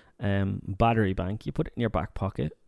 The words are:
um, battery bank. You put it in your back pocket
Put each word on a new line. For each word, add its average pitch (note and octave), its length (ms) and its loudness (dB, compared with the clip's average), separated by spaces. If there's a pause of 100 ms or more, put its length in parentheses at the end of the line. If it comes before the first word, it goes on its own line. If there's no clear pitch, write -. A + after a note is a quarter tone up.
(200)
um, G2 460 0
battery A2 460 4
bank. F#2+ 340 -4
You - 60 -4
put - 160 -2
it - 80 -20
in - 40 -2
your A#2 100 2
back F#2 240 -2
pocket - 420 -4 (120)